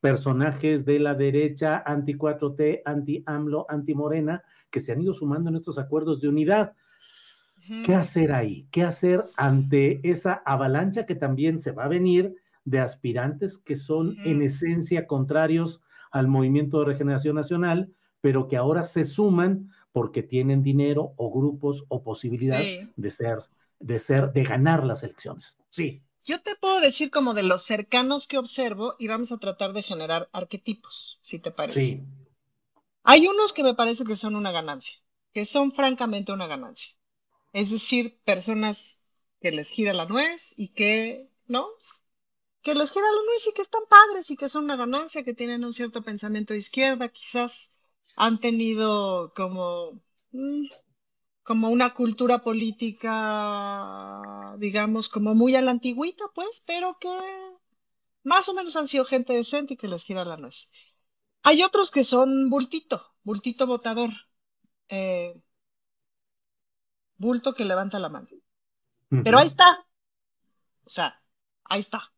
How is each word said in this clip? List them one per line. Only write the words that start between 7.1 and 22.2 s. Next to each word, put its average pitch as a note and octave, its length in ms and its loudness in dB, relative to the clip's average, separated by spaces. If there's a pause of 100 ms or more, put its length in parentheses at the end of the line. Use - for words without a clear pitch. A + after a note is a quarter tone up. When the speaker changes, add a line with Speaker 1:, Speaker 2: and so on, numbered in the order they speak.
Speaker 2:
Ujú. G#3 240 -16
Speaker 1:
¿Qué F#3 120 4
hacer D#3+ 380 2
ahí? A#2 380 -4
¿Qué F3 120 0
hacer F3+ 400 2 (140)
ante C#3 720 4
esa F3+ 380 0
avalancha C#3+ 600 0
que F3+ 80 -4
también D3 440 0
se - 140 -6
va B2 120 -8
a C#3 40 -2
venir F3+ 460 2 (300)
de C3 160 0
aspirantes C3 800 -4
que - 180 -6
son, D#3+ 400 -2
Speaker 2:
Ujú. - 80 -18
Speaker 1:
en D3 180 2
esencia, E3 640 -2
contrarios D#3 760 0 (280)
al C3 180 2
Movimiento C#3 520 2
de D3 60 2
Regeneración C#3 500 0
Nacional, F3 560 0 (300)
pero C3+ 260 4
que C3+ 80 -2
ahora D#3 280 2
se E3 200 0
suman F#3+ 680 2 (220)
porque A2+ 300 -2
tienen C3+ 400 2
dinero C#3+ 540 2
o A#2 140 -6
grupos C#3+ 580 -2
o B2+ 140 -6
posibilidad A#2+ 560 -4